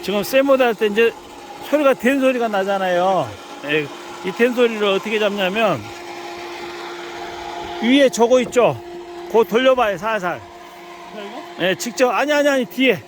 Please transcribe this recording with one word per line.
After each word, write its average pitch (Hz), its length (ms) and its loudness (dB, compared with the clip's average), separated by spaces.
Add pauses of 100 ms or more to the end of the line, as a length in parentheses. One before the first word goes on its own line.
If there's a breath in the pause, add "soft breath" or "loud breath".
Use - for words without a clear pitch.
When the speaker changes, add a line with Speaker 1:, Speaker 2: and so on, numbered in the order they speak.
Speaker 1:
지금 202 200 -2
새 262 180 2
모다 269 240 4
할 233 100 2
때 220 120 0
이제 220 260 2 (560)
소리가 277 240 4
된 269 260 2
소리가 254 280 2
나잖아요. 190 840 0 (360)
예, 147 220 0 (380)
이 190 60 -4
된 233 220 2
소리를 226 340 2
어떻게 196 320 0
잡냐면, 202 640 0 (2000)
위에 262 280 6
저거 240 320 4
있죠? 190 380 2 (480)
그거 226 160 4
돌려봐요, 240 540 2
살살. 180 420 -4
Speaker 2:
자, - 840 -16
이거? 233 220 -12 (220)
Speaker 1:
예, 185 100 2
직접, 247 360 0
아니, 262 220 0
아니, 294 160 4
아니, 269 160 2
뒤에. 233 420 2